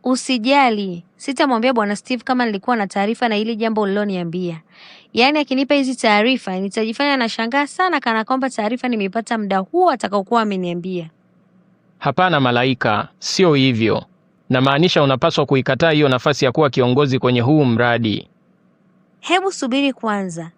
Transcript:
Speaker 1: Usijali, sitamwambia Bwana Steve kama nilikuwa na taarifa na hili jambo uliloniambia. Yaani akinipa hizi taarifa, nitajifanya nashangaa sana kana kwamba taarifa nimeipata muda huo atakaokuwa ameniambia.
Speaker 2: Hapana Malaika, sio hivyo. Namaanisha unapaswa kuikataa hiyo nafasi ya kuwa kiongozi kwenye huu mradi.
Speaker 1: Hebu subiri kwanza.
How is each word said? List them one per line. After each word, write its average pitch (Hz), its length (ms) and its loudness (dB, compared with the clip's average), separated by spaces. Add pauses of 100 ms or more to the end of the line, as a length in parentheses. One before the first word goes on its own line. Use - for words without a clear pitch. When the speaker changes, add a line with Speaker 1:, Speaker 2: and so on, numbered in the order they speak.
Speaker 1:
Usijali, 240 1000 0 (140)
sitamwambia 262 560 0
Bwana 208 220 0
Steve - 280 -8
kama 254 220 0
nilikuwa 220 300 -2
na 202 120 -2
taarifa 220 420 -2
na 214 60 0
hili 220 200 -2
jambo 220 260 -2
uliloniambia. 180 800 -4 (520)
Yaani 269 260 2
akinipa 269 360 0
hizi 262 200 0
taarifa, 214 640 0
nitajifanya 226 580 -2
nashangaa 240 500 -2
sana 359 320 -2
kana 220 240 -2
kwamba 262 260 -2
taarifa 233 380 -4
nimeipata 220 500 -4
muda 196 200 -2
huo 339 340 2
atakaokuwa 208 500 -2
ameniambia. 180 680 -4 (920)
Speaker 2:
Hapana 156 400 2
Malaika, 123 680 0 (120)
sio 180 340 2
hivyo. 117 500 2 (460)
Namaanisha 139 540 4
unapaswa 139 420 2
kuikataa 135 460 0
hiyo 151 180 4
nafasi 131 360 0
ya 127 60 2
kuwa 151 180 2
kiongozi 127 500 2
kwenye 123 220 2
huu 147 240 4
mradi. 117 640 0 (920)
Speaker 1:
Hebu 370 320 -2
subiri 269 420 -2
kwanza. 185 640 -6